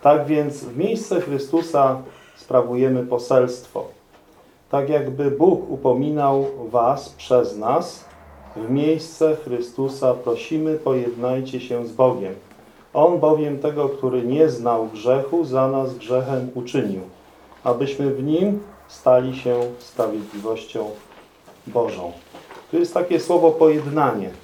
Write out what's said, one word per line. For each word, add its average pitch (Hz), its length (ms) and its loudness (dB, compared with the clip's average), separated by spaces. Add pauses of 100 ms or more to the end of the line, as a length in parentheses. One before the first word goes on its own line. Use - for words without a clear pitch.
Tak 147 240 6
więc 147 380 -2
w 120 120 -12
miejsce 202 440 -2
Chrystusa 139 800 0 (340)
sprawujemy 123 680 0
poselstwo. 123 800 0 (840)
Tak 143 180 0
jakby 139 420 0
Bóg 160 400 4
upominał 139 760 2 (240)
was 123 380 2
przez 117 480 0
nas, 127 480 -2 (520)
w 113 140 -8
miejsce 156 640 0
Chrystusa 127 800 -2
prosimy, 156 640 -2
pojednajcie 127 840 -2
się 120 260 -6
z 113 60 -12
Bogiem. 101 420 0 (600)
On 165 240 6
bowiem 151 400 2
tego, 147 300 -2
który 127 340 -2
nie 143 260 4
znał 117 380 0
grzechu, 131 580 0
za 131 240 0
nas 135 260 -2
grzechem 127 600 -2
uczynił, 117 460 -4 (640)
abyśmy 135 460 -2
w 131 120 -4
nim 180 380 0 (280)
stali 127 480 2
się 123 240 -2 (180)
sprawiedliwością 107 1120 -6 (760)
Bożą”. 92 460 -4 (580)
Tu 160 80 0
jest 170 160 0
takie 175 260 0
słowo 165 300 4
pojednanie. 143 800 2 (140)